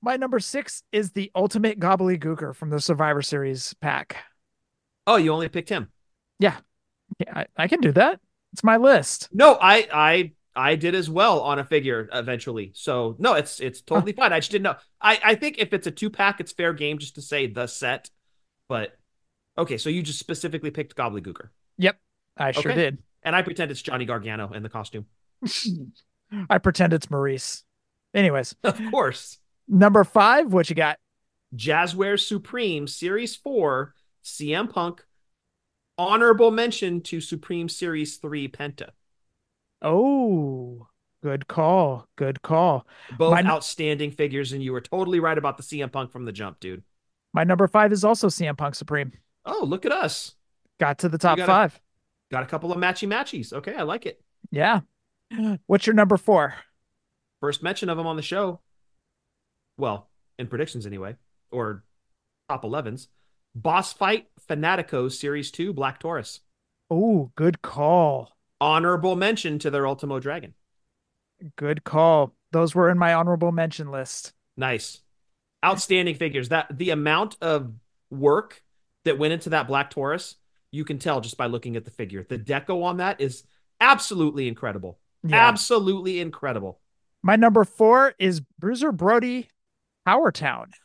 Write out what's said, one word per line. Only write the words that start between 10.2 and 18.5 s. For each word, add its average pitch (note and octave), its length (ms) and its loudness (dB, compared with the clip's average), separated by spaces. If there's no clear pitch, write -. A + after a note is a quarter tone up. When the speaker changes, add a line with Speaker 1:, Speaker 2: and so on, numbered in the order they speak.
Speaker 2:
I C#3 200 2
did E3+ 200 -2
as F3 140 -2
well F3+ 320 4
on C#3 180 0
a C#3 60 -4
figure C3 480 0
eventually. A#2 600 -6
So A#2+ 460 -4
no, A3 140 4
it's, D3 260 -2
it's B2+ 220 -10
totally G3 360 0
Speaker 1:
Huh. C4 60 0
Speaker 2:
fine. G#3+ 100 4
I D#3+ 60 2
just - 120 -6
didn't G3+ 120 -2
know. F#3+ 120 -2
I, G#3+ 200 4
I G#3+ 140 4
think D4 220 -6
if G#3+ 160 -4
it's F#3+ 140 -4
a E3 40 -6
two - 180 -6
pack, G3+ 300 -2
it's F3 140 -12
fair E3+ 180 -2
game D3+ 260 -6
just C#3+ 180 -14
to D3 60 -18
say C3+ 260 -4
the A#2+ 200 -6
set. C3 420 -6